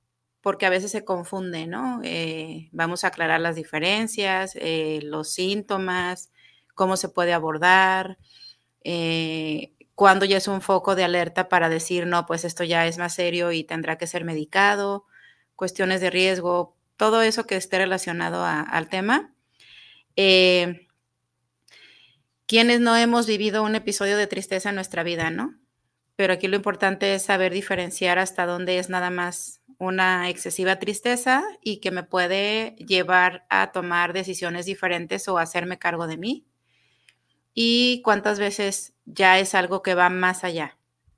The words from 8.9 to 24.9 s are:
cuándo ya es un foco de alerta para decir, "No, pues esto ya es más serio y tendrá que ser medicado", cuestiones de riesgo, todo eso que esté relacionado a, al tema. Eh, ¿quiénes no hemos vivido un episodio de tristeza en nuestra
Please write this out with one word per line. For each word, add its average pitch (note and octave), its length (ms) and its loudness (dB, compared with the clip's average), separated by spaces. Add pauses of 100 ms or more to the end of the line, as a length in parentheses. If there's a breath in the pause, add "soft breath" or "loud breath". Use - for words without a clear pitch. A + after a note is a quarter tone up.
cuándo G3 300 6
ya G3 140 2
es F#3+ 100 -4
un G3 140 -4
foco F#3+ 340 2
de F#3 80 2
alerta F3 460 -2
para E3+ 180 4
decir, E3 380 -2
"No, F3 180 0
pues E3+ 200 -6
esto F3 200 -4
ya E3 220 2
es E3+ 100 -4
más F3 180 -6
serio F3 380 -2
y D#3+ 100 -4
tendrá D#3+ 360 -6
que F3 80 -8
ser E3 180 -6
medicado", G3 800 0 (500 soft breath)
cuestiones F#3 460 -2
de F#3 80 0
riesgo, F3 680 0 (220)
todo A3 240 4
eso A3+ 260 0
que G3 100 -4
esté F#3 200 -4
relacionado F3+ 680 -2
a, E3 200 -2
al D#3+ 260 -4
tema. A3 460 -2 (840 loud breath)
Eh, F#3 640 4 (1700 soft breath)
¿quiénes A#3 300 6
no A#3 180 4
hemos A#3 300 4
vivido G#3+ 380 0
un G#3+ 100 -2
episodio G#3 420 -2
de G#3 120 0
tristeza F#3+ 400 -6
en G3+ 80 -4
nuestra F#3+ 260 -6